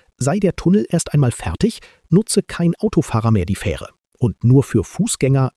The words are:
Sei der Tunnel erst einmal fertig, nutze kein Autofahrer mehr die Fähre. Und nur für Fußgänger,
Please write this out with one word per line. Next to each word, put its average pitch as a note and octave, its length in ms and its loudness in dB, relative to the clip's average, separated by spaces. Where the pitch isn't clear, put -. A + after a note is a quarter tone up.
Sei C#3+ 240 -2
der F#3+ 160 0
Tunnel G3 320 2
erst - 260 -2
einmal C#3 160 4
fertig, - 480 -4
nutze G3 340 0
kein F3 380 -2
Autofahrer A#2 500 0
mehr G2 160 2
die G2 80 -2
Fähre. - 360 -8
Und - 240 -2
nur B2+ 220 6
für - 180 -2
Fußgänger, C3+ 760 -2